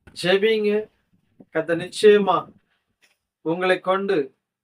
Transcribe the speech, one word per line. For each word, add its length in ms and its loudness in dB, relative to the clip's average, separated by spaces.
ஜெபிங்க. 500 0
கர்த்தர் 280 -4
நிச்சயமா 540 4
உங்களை 320 0
கொண்டு 280 0